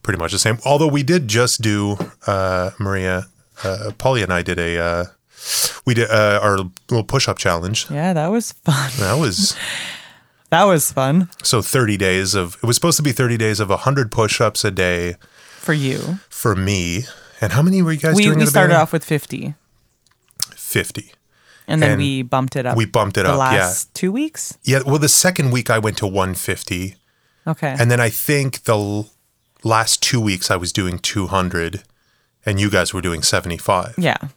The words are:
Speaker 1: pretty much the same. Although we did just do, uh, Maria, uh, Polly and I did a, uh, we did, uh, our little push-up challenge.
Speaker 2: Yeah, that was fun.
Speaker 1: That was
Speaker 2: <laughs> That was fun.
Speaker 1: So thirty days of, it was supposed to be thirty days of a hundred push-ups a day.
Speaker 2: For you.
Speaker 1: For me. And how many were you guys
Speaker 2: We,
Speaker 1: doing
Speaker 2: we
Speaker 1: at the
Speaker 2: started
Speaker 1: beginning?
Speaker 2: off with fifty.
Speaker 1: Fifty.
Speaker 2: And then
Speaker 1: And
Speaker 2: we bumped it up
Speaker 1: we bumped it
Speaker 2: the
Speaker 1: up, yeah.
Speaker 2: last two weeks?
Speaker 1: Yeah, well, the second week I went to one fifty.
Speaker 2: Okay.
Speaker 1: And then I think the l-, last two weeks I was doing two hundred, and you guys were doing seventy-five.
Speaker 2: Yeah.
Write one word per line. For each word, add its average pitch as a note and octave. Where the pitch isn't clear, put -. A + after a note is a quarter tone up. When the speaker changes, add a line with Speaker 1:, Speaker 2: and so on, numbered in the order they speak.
Speaker 1:
pretty F#2+
much E2
the G2
same. A2+
Although D3
we C#3+
did D#3
just A#2
do, G#2
uh, F#2+
Maria, F#2
uh, G#2
Polly B2+
and F#2
I F2
did F2
a, E2+
uh, E2+
we B2+
did, A2+
uh, G#2
our G2+
little A2+
push-up B2+
challenge. F2+
Speaker 2:
Yeah, E3
that E3
was A3+
fun. C3+
Speaker 1:
That G#2
was A2+
Speaker 2:
<laughs> -
That F3
was E3+
fun. D3
Speaker 1:
So A2
thirty G#2+
days F#2+
of, F2+
it A2+
was A#2+
supposed E3
to -
be C#3+
thirty A#2+
days G#2+
of G2+
a F2+
hundred C3+
push-ups A2
a G#2+
day. F2+
Speaker 2:
For -
you. D3
Speaker 1:
For G#2+
me. F#2+
And G#2
how C#3
many F#3+
were D#3+
you D#3
guys D#3+
Speaker 2:
We, G#3
Speaker 1:
doing D3+
Speaker 2:
we A3
Speaker 1:
at -
the -
Speaker 2:
started F#3+
Speaker 1:
beginning? E3
Speaker 2:
off D#3+
with E3
fifty. D3
Speaker 1:
Fifty. -
Speaker 2:
And D#3
then D3
Speaker 1:
And -
Speaker 2:
we C3+
bumped C3
it B2+
up B2
Speaker 1:
we A2+
bumped G#2
it G2
Speaker 2:
the F#2
Speaker 1:
up, F2
yeah. -
Speaker 2:
last F2+
two F#3
weeks? D4
Speaker 1:
Yeah, C3
well, C#3+
the D3
second E3+
week B2
I A2
went G#2+
to G#2
one F#2+
fifty. F#2+
Speaker 2:
Okay. D3+
Speaker 1:
And A#2+
then A#2+
I A2+
think C#3
the A#2
l-, G#2
last A2+
two B2+
weeks G#2
I F#2+
was F2
doing F2+
two F#2+
hundred, F2
and G2+
you G#2
guys F#2
were F#2
doing E2+
seventy-five. F2+
Speaker 2:
Yeah. E3